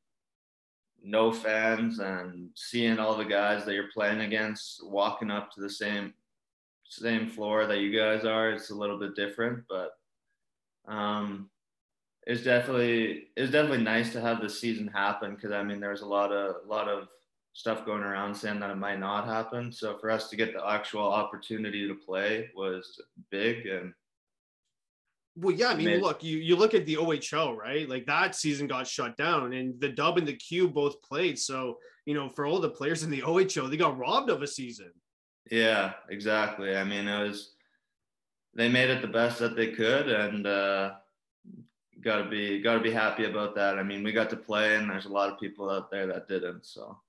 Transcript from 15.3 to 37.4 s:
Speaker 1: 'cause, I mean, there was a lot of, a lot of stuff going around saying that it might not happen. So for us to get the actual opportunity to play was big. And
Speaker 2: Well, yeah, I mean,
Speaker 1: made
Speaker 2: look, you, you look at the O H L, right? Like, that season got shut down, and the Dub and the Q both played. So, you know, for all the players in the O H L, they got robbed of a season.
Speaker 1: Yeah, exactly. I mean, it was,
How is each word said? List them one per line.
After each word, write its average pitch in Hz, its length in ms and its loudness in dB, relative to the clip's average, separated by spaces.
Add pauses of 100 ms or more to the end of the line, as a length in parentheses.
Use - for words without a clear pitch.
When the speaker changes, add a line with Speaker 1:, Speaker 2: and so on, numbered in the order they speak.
Speaker 1:
'cause, 101 160 -8
I 101 120 -2
mean, 101 180 -6
there 101 160 -4
was 98 60 -10
a 104 40 -10
lot 101 240 2
of, 101 320 0
a 98 60 -14
lot 107 200 -2
of 98 200 -4 (460)
stuff 110 320 -4
going 104 160 -2
around 101 320 -4
saying 104 260 -4
that 101 100 -4
it 98 60 -6
might 98 240 -4
not 101 260 -2
happen. 117 460 -4
So 107 260 -6
for 110 120 -2
us 110 200 0
to 107 60 -12
get 110 160 0
the 92 120 -6
actual 104 440 0
opportunity 104 800 -2
to 95 60 -6
play 104 600 -2
was 92 460 -6 (300)
big. 113 360 0
And 92 260 -6 (1400)
Speaker 2:
Well, 175 220 2
yeah, 240 140 4
I 214 40 4
mean, 160 120 2
Speaker 1:
made 175 160 4
Speaker 2:
look, - 200 0
you, 160 160 -2
you 165 160 4
look 220 200 6
at 175 120 4
the 156 120 0
O 165 120 2
H 151 220 -2
L, 147 240 2
right? 131 320 -4
Like, 127 180 -4
that 170 300 2
season 143 320 0
got 127 180 -2
shut 120 300 -4
down, 143 380 0
and 127 260 -4
the 143 80 0
Dub 151 300 2
and 160 100 4
the 139 80 -2
Q 175 320 2
both 143 340 0
played. 151 340 -2
So, 131 420 -4 (280)
you 147 80 0
know, 139 140 -2
for 143 180 -4
all 175 140 2
the 160 100 2
players 156 320 -2
in 156 80 -4
the 135 140 -2
O 165 160 4
H 190 160 2
L, 135 120 0
they 143 80 -2
got 151 220 4
robbed 214 320 0
of 143 120 0
a 143 40 -2
season. 117 460 -10 (580)
Speaker 1:
Yeah, 110 440 4 (160)
exactly. 104 640 0
I 98 80 2
mean, 101 240 -2
it 104 180 0
was, 101 280 -8 (1000)